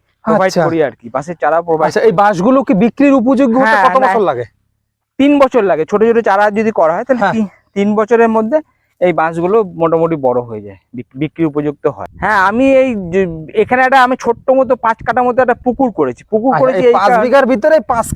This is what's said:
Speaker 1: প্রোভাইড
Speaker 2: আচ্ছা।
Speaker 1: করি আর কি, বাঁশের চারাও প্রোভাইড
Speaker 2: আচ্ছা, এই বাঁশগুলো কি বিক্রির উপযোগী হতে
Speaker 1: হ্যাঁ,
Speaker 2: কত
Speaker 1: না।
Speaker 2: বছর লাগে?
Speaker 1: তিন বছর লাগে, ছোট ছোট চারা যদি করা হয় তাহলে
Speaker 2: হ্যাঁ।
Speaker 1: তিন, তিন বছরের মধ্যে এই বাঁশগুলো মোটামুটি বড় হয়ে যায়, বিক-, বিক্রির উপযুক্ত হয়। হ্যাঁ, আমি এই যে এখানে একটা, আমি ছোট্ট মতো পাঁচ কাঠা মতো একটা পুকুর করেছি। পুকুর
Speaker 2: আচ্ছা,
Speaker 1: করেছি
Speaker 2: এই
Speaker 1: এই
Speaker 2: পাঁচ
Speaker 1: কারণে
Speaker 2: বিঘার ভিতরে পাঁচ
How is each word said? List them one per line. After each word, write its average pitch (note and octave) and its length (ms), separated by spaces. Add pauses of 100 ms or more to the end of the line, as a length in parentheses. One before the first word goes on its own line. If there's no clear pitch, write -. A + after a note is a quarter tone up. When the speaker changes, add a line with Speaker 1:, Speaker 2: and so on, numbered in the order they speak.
(240)
Speaker 1:
প্রোভাইড F#3 260
Speaker 2:
আচ্ছা। F3+ 160
Speaker 1:
করি E3 160
আর A#2+ 180
কি, A#2 140
বাঁশের D#3 260
চারাও D#3+ 220
প্রোভাইড D#3+ 260
Speaker 2:
আচ্ছা, - 120
এই A3+ 120
বাঁশগুলো G3+ 500
কি A#3+ 120
বিক্রির B3+ 400
উপযোগী B3 400
হতে C4 120
Speaker 1:
হ্যাঁ, G#3+ 180
Speaker 2:
কত - 120
Speaker 1:
না। C4 100
Speaker 2:
বছর A3 240
লাগে? A#2+ 140 (760)
Speaker 1:
তিন C#4+ 200
বছর C4 240
লাগে, D#3 280
ছোট G3+ 180
ছোট A3+ 100 (100)
চারা G3+ 220
যদি G#3+ 200
করা E3 240
হয় G#3+ 100
তাহলে B3 180
Speaker 2:
হ্যাঁ। F#3+ 120
Speaker 1:
তিন, A3 100 (300)
তিন G3+ 200
বছরের A3+ 420
মধ্যে A3 220 (420)
এই F3+ 120
বাঁশগুলো E3+ 440 (240)
মোটামুটি E3 360
বড় B2 240
হয়ে A2+ 220
যায়, G2 160 (160)
বিক-, A#2+ 260
বিক্রির D#3 260
উপযুক্ত D3 400
হয়। C#3+ 220 (120)
হ্যাঁ, G3+ 180 (100)
আমি A#3+ 180 (160)
এই C4 80 (220)
যে F#3+ 80 (340)
এখানে A3 280
একটা, B3+ 200
আমি B3+ 120 (100)
ছোট্ট A#3 260
মতো C4 260
পাঁচ A3+ 300
কাঠা B3+ 160
মতো B3 200
একটা B3 220
পুকুর B3+ 280
করেছি। B2+ 380
পুকুর A3 220
Speaker 2:
আচ্ছা, D#3+ 100
Speaker 1:
করেছি C4 180
Speaker 2:
এই B3+ 60
Speaker 1:
এই A#3 80
Speaker 2:
পাঁচ G3 140
Speaker 1:
কারণে A3+ 160
Speaker 2:
বিঘার B3+ 220
ভিতরে C4 340
পাঁচ A#3 360